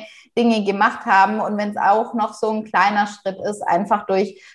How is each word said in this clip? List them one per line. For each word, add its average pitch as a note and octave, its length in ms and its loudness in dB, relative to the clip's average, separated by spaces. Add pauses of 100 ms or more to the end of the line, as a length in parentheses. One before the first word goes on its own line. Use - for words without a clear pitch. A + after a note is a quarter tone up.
(380)
Dinge A#3 280 2
gemacht G3+ 400 0
haben G3+ 340 4
und G3+ 180 -4
wenn's G#3 200 -4
auch A3 360 2
noch A3 200 -2
so A3 180 -4
ein G#3+ 140 -4
kleiner G#3 420 0
Schritt F#3+ 320 -8
ist, G#3 220 -6
einfach G3+ 440 0
durch, F#3+ 380 -2 (120)